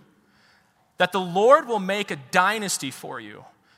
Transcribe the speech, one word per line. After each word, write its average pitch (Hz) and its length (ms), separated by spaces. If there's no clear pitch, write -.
that 180 140
the 196 80
Lord 214 480
will 220 120
make 202 320
a 175 60
dynasty 185 760
for - 280
you. 107 260